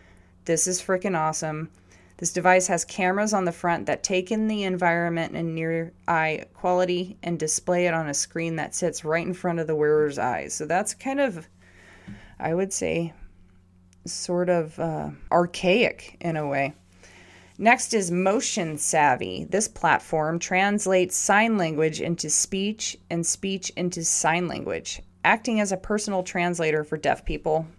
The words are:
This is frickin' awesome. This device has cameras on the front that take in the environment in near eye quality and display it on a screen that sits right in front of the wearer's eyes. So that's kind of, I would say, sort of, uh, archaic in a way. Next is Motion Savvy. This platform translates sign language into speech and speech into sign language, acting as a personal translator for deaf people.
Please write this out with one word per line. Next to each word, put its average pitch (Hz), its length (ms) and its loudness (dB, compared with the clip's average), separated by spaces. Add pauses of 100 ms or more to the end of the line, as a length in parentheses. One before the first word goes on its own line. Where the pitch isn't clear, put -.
(440)
This 165 240 0
is 180 140 -2
frickin' 185 360 0
awesome. 156 540 -4 (460)
This 175 160 -4
device 180 340 6
has 170 160 0
cameras 202 500 0
on 190 120 2
the 170 80 0
front 170 320 -2
that - 180 -2
take 185 260 0
in 220 180 0
the 214 160 -2
environment 170 760 0
in 165 180 -4
near 165 380 -2 (160)
eye 160 440 0
quality 180 680 0
and 170 160 -4
display 175 480 0
it 165 60 0
on 160 160 -2
a 143 40 -4
screen 165 440 -4
that - 180 -6
sits 165 300 -4
right 165 200 0
in 180 80 -2
front 175 260 -2
of 160 80 -2
the 156 80 0
wearer's 151 440 4
eyes. 95 340 -2
So - 120 -6
that's 180 280 0
kind 277 280 -2
of, 180 260 -2 (920)
I 156 140 -2
would 190 200 -2
say, 165 400 -2 (920)
sort 180 440 -2
of, 160 280 0
uh, 151 340 -4 (200)
archaic 180 880 2
in 165 160 -4
a 151 100 -2
way. 139 280 -2 (840)
Next 240 360 4
is 185 180 0
Motion 185 680 0
Savvy. 135 680 2
This 208 240 0
platform 160 720 0
translates 185 760 2
sign 214 420 4
language 160 440 0
into 165 280 -2
speech - 680 -2 (120)
and 170 160 -2
speech - 520 -4
into 175 260 -4
sign 165 460 0
language, - 520 -6 (220)
acting 220 380 2
as 202 100 -2
a 185 60 0
personal 208 440 -2
translator 170 600 0
for 156 140 -4
deaf - 260 0
people. 160 420 -2 (140)